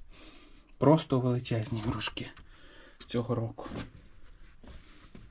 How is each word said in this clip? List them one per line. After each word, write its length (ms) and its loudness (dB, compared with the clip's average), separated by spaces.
Просто 420 8
величезні 640 2
грушки 400 0
цього 280 0
року. 320 -2